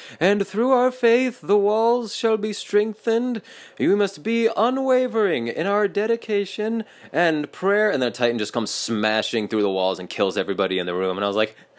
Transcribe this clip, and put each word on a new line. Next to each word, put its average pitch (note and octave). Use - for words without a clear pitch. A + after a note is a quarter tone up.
"And G3
through A#3+
our B3+
faith, B3
the F#3+
walls A3+
shall A3
be G#3
strengthened. A3+
You E3
must G3
be A#3
unwavering A3+
in E3+
our G#3
dedication G#3+
and D#3
prayer." G#3
And C3+
then B2
Titan A#2+
just G#2
comes A2
smashing G#2+
through G#2+
the G2
walls F#2+
and F2+
kills G2
everybody F#2
in F2+
the F2+
room. F#2
And G2+
I -
was G2+
like, A2+